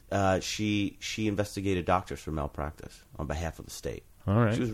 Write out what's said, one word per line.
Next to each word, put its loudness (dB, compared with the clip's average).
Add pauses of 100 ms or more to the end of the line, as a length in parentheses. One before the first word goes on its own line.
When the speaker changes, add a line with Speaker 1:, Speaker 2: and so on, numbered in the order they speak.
Speaker 1:
uh, 4
she, 0
she -2
investigated 0
doctors 0
for -8
malpractice -6 (140)
on -4
behalf -4
of -14
the -16
state. -8 (220)
Speaker 2:
All 4
right. 6
Speaker 1:
She 0
was, 0